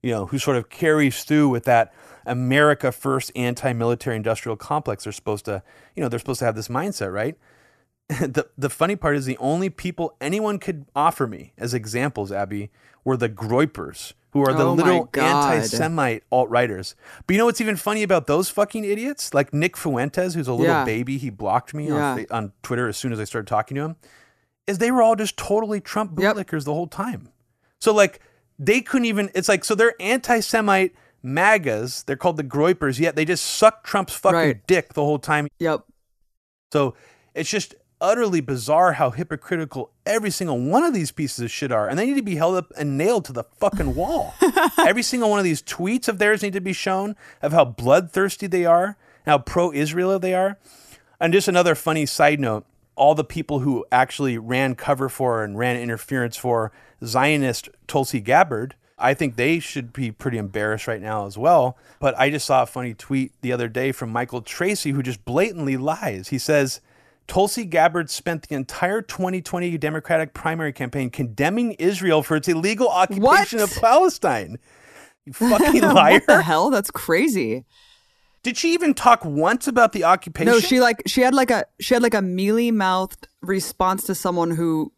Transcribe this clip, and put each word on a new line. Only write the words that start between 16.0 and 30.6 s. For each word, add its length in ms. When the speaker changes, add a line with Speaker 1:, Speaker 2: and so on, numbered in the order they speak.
Speaker 1:
alt-righters. 640
But 80
you 40
know 80
what's 140
even 160
funny 260
about 240
those 220
fucking 360
idiots? 500
Like 180
Nick 240
Fuentes, 580
who's 140
a 40
little 140
Speaker 2:
Yeah. 180
Speaker 1:
baby, 340
he 120
blocked 440
me 160
on 60
Speaker 2:
Yeah. 200
Speaker 1:
fa-, 180
on 180
Twitter 260
as 80
soon 160
as 80
I 40
started 220
talking 300
to 60
him, 140
is 120
they 120
were 120
all 140
just 200
totally 440
Trump 380
Speaker 2:
Yep. 180
Speaker 1:
bootlickers 280
the 100
whole 120
time. 420
So, 120
like, 280
they 220
couldn't 260
even, 280
it's 140
like, 160
so 100
they're 260
anti-Semite 960